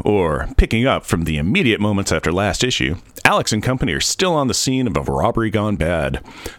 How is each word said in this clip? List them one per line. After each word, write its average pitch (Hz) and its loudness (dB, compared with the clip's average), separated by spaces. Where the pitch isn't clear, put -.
or 82 2
picking 113 4
up 101 2
from 85 0
the 78 0
immediate 98 2
moments 101 0
after 80 0
last 90 0
issue, 71 0
Alex 175 0
and 107 0
company 127 0
are 69 -2
still 185 0
on 143 0
the 104 0
scene 131 0
of 107 -2
a 71 -2
robbery 110 0
gone 104 0
bad. 78 -2